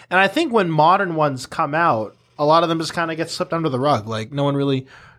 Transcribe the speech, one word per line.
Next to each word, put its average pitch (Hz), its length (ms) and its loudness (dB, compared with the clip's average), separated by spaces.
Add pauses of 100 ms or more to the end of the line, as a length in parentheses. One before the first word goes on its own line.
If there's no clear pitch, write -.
And 185 100 2
I 196 80 4
think 285 240 -2
when 202 180 2
modern 165 460 2
ones 143 300 -2
come 151 280 -4
out, 147 440 0 (200)
a 151 80 -2
lot 160 180 6
of 165 60 0
them 165 100 0
just 160 140 -6
kinda 165 220 -4
get 160 140 -4
slipped - 240 -6
under 160 160 0
the 127 100 -2
rug. 127 300 0
Like, 110 240 -6
no 143 100 -2
one 143 140 0
really 139 300 -2 (320)